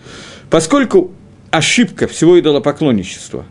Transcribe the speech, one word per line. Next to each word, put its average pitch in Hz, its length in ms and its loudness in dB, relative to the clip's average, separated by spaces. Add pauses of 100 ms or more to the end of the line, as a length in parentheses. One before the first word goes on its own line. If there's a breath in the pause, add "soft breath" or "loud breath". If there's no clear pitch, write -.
(500 loud breath)
Поскольку 190 640 0 (400)
ошибка - 560 -2
всего 175 320 4
идолопоклонничества — 139 1120 -2